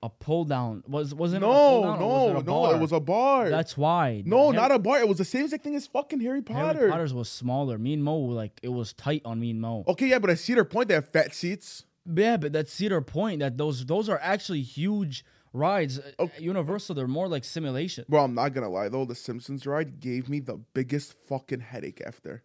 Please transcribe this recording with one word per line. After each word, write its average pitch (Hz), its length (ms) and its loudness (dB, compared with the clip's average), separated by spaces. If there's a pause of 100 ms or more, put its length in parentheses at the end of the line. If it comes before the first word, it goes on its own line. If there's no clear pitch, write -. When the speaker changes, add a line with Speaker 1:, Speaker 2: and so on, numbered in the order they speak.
Speaker 1:
a 117 80 -8
pull 165 340 -2
down. 123 440 -4
Was, 143 260 -4
wasn't 175 300 -2
it - 20 2
a 220 40 4
Speaker 2:
No, 247 40 6
Speaker 1:
pull 277 300 8
down, 180 80 2
or - 20 -2
was 160 80 -2
Speaker 2:
no, 247 260 2
Speaker 1:
it 202 40 4
a 147 140 0
Speaker 2:
no, 160 180 2
Speaker 1:
bar? 165 120 6
Speaker 2:
it 160 60 2
was 156 100 0
a 165 80 4
bar. 226 500 2
Speaker 1:
That's 160 280 -2
why. 143 480 2
Speaker 2:
No, 247 260 6
Speaker 1:
Harry 226 60 4
Speaker 2:
not 247 140 6
a 262 80 6
bar. 226 200 4
It 240 80 4
was 196 120 4
the 190 40 2
same 254 220 -2
exact 294 180 -4
thing 294 120 -4
as 285 120 -6
fucking 285 320 -4
Harry 254 220 -2
Potter. 311 380 -2
Speaker 1:
Harry 220 120 6
Potter's 160 220 0
was 120 160 -4
smaller. 123 480 -2
Me 123 160 -2
and 151 100 0
Mo, 151 140 0
like, 123 460 -4
it 127 60 -6
was 123 240 -4
tight 151 300 -4
on 113 160 -6
me 117 120 -4
and 113 100 -4
Mo. 113 260 -6
Speaker 2:
Okay, 254 200 2
yeah, 254 120 4
but 202 120 2
I - 20 6
see 226 220 0
their 220 100 6
point. 226 240 -2
They 190 60 6
have 151 140 0
fat - 260 2
seats. - 500 -8 (260)
Speaker 1:
Yeah, 214 260 4
but 151 160 -2
that's 156 200 -2
Cedar 196 280 0
Point. 175 400 -4
That 135 160 -2
those, 139 280 -2
those 196 240 0
are 175 120 0
actually 180 400 -2
huge 160 640 -4 (300)
rides. 151 460 -2
At 139 200 -18
Speaker 2:
Okay. 160 240 -4
Speaker 1:
Universal, 185 520 -4
they're 131 120 -2
more 165 220 -2
like 143 160 -4
simulation. 156 640 -6
Speaker 2:
Bro, 143 160 6
I'm 123 100 -2
not 135 180 0
gonna 123 140 -4
lie 98 220 -2
though. 131 160 -2
The 117 100 -8
Simpsons 127 500 -10
ride 143 360 -6
gave 127 260 -4
me 143 140 -4
the 123 140 -8 (180)
biggest 135 400 -4 (160)
fucking 131 320 -6
headache 113 440 -12
after. - 400 -14